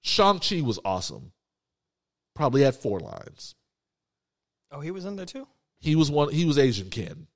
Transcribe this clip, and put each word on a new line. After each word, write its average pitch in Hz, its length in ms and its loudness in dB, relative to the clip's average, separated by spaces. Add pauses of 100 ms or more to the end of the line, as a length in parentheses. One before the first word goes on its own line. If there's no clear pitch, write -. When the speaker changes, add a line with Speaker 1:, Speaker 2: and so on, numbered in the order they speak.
Speaker 1:
Shang-Chi 196 600 2
was 117 240 -2
awesome. 92 480 -6 (1000)
Probably 139 280 2
had 131 140 6
four 101 260 -4
lines. - 540 -16 (1160)
Speaker 2:
Oh, 143 80 -16
he 160 120 -10
was 190 120 -12
in 196 140 -10
there 185 80 -10
too? 269 220 -14 (320)
Speaker 1:
He 156 180 2
was 151 120 4
one, 147 220 2
he 165 140 0
was 143 120 2
Asian 104 320 2
Ken. 92 460 -10